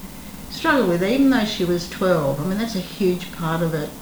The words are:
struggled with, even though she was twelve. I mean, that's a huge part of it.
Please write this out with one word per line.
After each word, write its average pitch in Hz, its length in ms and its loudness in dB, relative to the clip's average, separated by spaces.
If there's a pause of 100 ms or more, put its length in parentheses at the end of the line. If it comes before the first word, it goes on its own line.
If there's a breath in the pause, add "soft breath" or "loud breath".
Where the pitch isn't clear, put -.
(520 loud breath)
struggled 277 360 2
with, 175 140 2
even 269 280 4
though 226 140 4
she 196 200 -2
was 175 240 0
twelve. 156 520 2
I 147 40 -4
mean, 190 140 -2
that's 226 180 -4
a 185 40 -2
huge 180 520 -2
part 165 300 -2
of 160 120 0
it. 151 140 -4 (140)